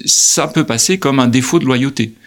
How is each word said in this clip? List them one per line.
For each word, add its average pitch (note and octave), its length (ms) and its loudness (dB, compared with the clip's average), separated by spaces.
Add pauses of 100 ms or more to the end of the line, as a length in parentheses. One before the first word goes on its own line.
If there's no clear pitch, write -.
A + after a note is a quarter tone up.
ça - 420 0
peut D#3 180 0
passer D3 340 -2
comme C#3 220 0
un B2 60 2
défaut B2+ 320 2
de - 60 0
loyauté. B2+ 500 -2 (120)